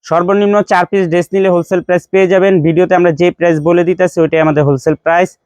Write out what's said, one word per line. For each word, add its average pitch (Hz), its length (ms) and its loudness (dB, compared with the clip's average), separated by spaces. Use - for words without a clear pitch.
সর্বনিম্ন 202 500 0
চার 180 180 2
পিস 196 220 -2
ড্রেস 170 220 -2
নিলে 196 200 0
হোলসেল 175 320 -2
প্রাইস 180 260 -2
পেয়ে 190 200 2
যাবেন। 196 220 2
ভিডিওতে 175 340 0
আমরা 175 200 2
যে 175 80 2
প্রাইস 165 200 0
বলে 175 220 2
দিতেছি 180 340 -2
ওইটাই 160 220 0
আমাদের 151 220 0
হোলসেল 143 380 -2
প্রাইস। 175 260 0